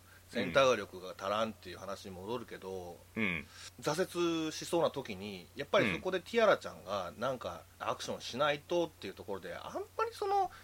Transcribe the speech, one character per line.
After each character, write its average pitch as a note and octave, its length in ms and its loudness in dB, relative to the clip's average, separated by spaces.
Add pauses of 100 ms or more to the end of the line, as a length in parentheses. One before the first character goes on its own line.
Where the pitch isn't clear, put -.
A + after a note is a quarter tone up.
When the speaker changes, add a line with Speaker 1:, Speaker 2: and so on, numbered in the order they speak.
(300)
Speaker 1:
セ A#2 140 -2
ン F2+ 100 -2
タ C#3 80 8
ー B2+ 140 8
力 F#2 260 -6
が F2+ 180 -10
足 F#2+ 120 -2
ら G#2+ 120 2
ん A2 80 0
っ - 20 -8
て F#2 160 -16
い F2 40 -10
う E2+ 60 -12
話 F#2+ 260 -8
に G2 60 -10
戻 G2 260 -6
る A2+ 80 -10
け - 140 -12
ど、 F2+ 380 -8 (180)
Speaker 2:
う A2+ 60 0
ん。 F2 260 -2 (340)
Speaker 1:
挫 E3 640 0
折 D#3 60 -2
し D3+ 140 -6
そ E3+ 140 2
う - 40 4
な B2+ 80 6
時 A#2+ 240 -6
に、 F#2+ 400 -8
や - 100 -8
っ - 20 -16
ぱ - 120 6
り A3 120 6
そ - 80 0
こ F#3 120 -2
で F#3 80 2
テ A3+ 180 -6
ィ A3+ 60 8
ア - 20 8
ラ F3+ 120 8
ち - 100 -6
ゃ - 40 -10
ん E2+ 120 -14
が F#2 340 -2
な B2 140 0
ん B2 80 -4
か E2+ 240 -8 (160)
ア A#2 160 -2
ク - 80 -8
シ B2 80 -4
ョ F#2+ 60 -4
ン - 40 -12
し - 160 -6
な D3 140 4
い D3 80 0
と F3 260 2
っ D#3+ 40 -4
て - 180 -12
い - 20 -6
う F2+ 40 -8
と F#2 100 -14
こ G2 120 -4
ろ F#2 40 -4
で、 F2+ 100 -10
Speaker 2:
う - 40 -6
ん。 - 40 -6
Speaker 1:
あ - 20 -10 (100)
ん - 40 -8 (240)
ま A4 80 2
り A#4 80 -4
そ G4+ 140 -4
の、 G4 240 4 (120)